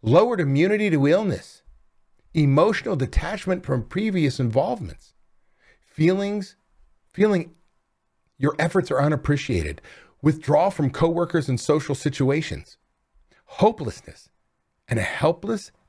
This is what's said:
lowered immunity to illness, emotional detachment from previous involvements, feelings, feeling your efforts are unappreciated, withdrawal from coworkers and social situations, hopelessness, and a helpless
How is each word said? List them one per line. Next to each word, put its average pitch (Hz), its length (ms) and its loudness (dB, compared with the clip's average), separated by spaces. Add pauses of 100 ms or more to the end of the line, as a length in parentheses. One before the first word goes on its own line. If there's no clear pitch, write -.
lowered 185 400 4
immunity 185 480 2
to 143 180 2
illness, 185 540 -2 (720)
emotional 160 640 2
detachment 185 680 -4
from 127 180 -2
previous 185 560 -2
involvements, 135 720 -4 (720)
feelings, 196 680 -2 (580)
feeling 190 400 0 (840)
your 139 220 0
efforts 165 320 0
are 135 100 0
unappreciated, 139 800 -2 (400)
withdrawal 156 500 2
from 143 180 -2
coworkers 165 580 0
and 127 120 -2
social 147 360 0
situations, 139 840 -4 (680)
hopelessness, - 840 -2 (580)
and 113 120 -2
a 95 40 -2
helpless 196 680 -4 (180)